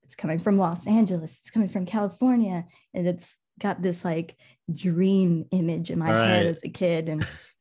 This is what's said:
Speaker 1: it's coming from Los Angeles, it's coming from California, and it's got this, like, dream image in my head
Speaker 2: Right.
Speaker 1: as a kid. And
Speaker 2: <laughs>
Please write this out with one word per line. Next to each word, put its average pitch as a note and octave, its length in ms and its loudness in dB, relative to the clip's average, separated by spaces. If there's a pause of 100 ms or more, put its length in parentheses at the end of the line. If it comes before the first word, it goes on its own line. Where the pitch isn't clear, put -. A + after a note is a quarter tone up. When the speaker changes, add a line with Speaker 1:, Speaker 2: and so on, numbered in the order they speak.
Speaker 1:
it's - 120 -20
coming E3 240 -4
from G3 180 2
Los F3 300 0
Angeles, F#3 540 2
it's - 80 -20
coming G#3 200 0
from F#3 160 -4
California, G#3 800 0 (280)
and F3+ 140 -2
it's F3 300 -4 (220)
got G3+ 220 -4
this, F3 240 -2
like, E3+ 300 -4 (380)
dream F3+ 800 2
image E3+ 400 0
in E3 80 -4
my E3 100 0
head A2+ 340 4
Speaker 2:
Right. - 20 2
Speaker 1:
as E3 180 -4
a - 60 -10
kid. E3 400 -2
And D#3 120 -4
Speaker 2:
<laughs> - 400 -12